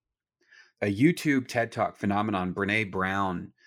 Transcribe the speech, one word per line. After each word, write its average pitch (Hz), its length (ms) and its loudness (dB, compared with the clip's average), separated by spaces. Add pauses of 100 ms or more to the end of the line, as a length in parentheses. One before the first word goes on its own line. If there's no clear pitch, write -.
(800)
A 104 140 0
YouTube 139 540 2
ted 117 240 -2
Talk 104 240 -2
phenomenon, 101 580 0
Brene 101 380 0
Brown 95 600 -2 (140)